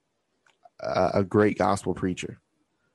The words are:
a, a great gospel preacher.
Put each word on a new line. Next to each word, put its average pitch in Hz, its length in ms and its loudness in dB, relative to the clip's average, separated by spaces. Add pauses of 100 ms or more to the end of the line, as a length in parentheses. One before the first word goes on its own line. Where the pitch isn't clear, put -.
(800)
a, - 360 0
a 98 100 2
great 104 340 2
gospel 98 360 0
preacher. - 440 -6 (560)